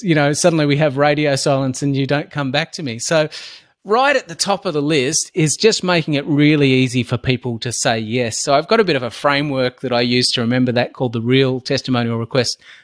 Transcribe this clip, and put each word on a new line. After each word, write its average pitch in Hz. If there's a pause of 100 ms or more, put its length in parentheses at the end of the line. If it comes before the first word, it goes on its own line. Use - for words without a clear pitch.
you 175
know, 147
suddenly 160
we 143
have 143
radio 147
silence 135
and 143
you 135
don't 143
come 143
back 151
to 175
me. 117
So 156 (560)
right 262
at -
the 170
top 196
of 180
the 147
list 147
is 156
just 208
making 170
it 139
really 147
easy 127
for 120
people 120
to 123
say 117
yes. 113
So -
I've 156
got 226
a -
bit 170
of 127
a 120
framework 139
that 120
I 120
use 123
to 127
remember 123
that 120
called 123
the 117
Real 127
Testimonial 120
Request 117 (240)